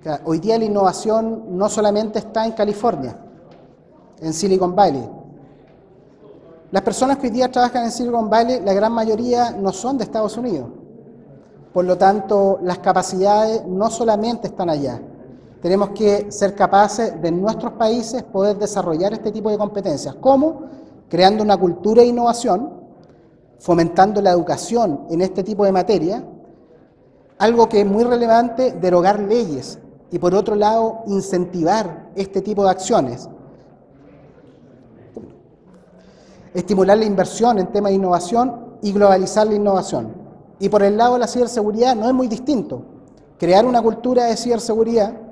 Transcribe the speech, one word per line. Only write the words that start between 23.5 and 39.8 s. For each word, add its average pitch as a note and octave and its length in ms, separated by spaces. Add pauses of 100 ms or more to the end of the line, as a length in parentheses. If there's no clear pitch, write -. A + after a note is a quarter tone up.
fomentando F#3 600
la F#3+ 120
educación E3+ 760
en E3 120
este F#3 240
tipo G#3 200
de G3 60
materia, F#3 540 (1120)
algo A3+ 300
que G#3+ 140
es G#3 40
muy G#3 160
relevante, A#3+ 680
derogar F3+ 480
leyes G3 580 (320)
y F3 80
por F3 160
otro G#3+ 220
lado A3+ 500
incentivar F3+ 1120
este F#3+ 260
tipo G3+ 220
de F#3+ 60
acciones, F3 580 (3250)
estimular F#3+ 440
la A3 60
inversión G#3 560
en F3+ 80
temas G3+ 240
de F#3+ 40
innovación G3 840
y G3+ 100
globalizar G3 540
la G#3+ 80
innovación. F#3 580 (460)